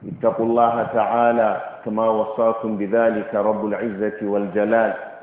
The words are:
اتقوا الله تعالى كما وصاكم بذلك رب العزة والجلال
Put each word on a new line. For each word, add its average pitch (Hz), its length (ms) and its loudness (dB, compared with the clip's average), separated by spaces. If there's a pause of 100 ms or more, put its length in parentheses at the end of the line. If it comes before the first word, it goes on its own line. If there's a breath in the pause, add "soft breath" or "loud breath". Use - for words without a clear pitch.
اتقوا 113 380 0
الله 117 360 4
تعالى 117 760 2 (240)
كما 110 240 0
وصاكم 110 680 0
بذلك 107 580 0
رب 107 320 0
العزة 104 560 -4
والجلال 104 720 0 (300)